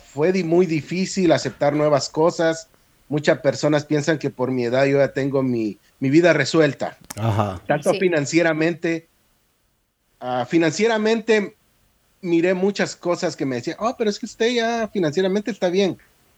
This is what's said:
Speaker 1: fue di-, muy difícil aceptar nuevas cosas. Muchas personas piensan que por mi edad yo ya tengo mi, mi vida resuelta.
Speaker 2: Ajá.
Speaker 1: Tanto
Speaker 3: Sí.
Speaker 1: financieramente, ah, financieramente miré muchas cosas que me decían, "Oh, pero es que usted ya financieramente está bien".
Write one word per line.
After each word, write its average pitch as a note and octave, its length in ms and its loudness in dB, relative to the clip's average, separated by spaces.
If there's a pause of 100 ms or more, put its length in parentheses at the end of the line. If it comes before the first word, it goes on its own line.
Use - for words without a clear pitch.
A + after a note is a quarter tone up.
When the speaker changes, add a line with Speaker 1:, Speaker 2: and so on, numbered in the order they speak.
Speaker 1:
fue D#3+ 300 -2
di-, F#3+ 120 -2
muy E3+ 220 4
difícil E3+ 680 0
aceptar C#3+ 420 0
nuevas D3+ 340 2
cosas. E3 600 0 (400)
Muchas D3 300 0
personas D3 460 0
piensan D3+ 340 0
que C3+ 120 -4
por B2+ 200 -4
mi B2+ 140 -2
edad B2+ 220 2
yo C#3 120 2
ya C3+ 140 2
tengo C3+ 300 -2
mi, A2+ 360 -2 (220)
mi C3+ 100 0
vida E3+ 220 6
resuelta. C#3+ 640 0 (200)
Speaker 2:
Ajá. G#2 500 -2
Speaker 1:
Tanto D3+ 260 0
Speaker 3:
Sí. F#3+ 80 0
Speaker 1:
financieramente, E3 1080 0 (1120)
ah, B2 280 -4
financieramente G#3+ 1080 0 (680)
miré E3+ 340 2
muchas F#3+ 420 -2
cosas F3 400 -4
que C#3+ 100 -6
me C3 100 -4
decían, A#2+ 240 -6
"Oh, A#3 160 -4
pero G#3+ 140 -2
es G#3 80 -8
que - 80 -12
usted A3+ 260 -2
ya A#3 400 -2
financieramente F#3+ 580 -2
está F#3+ 180 -2
bien". F3+ 280 0 (420)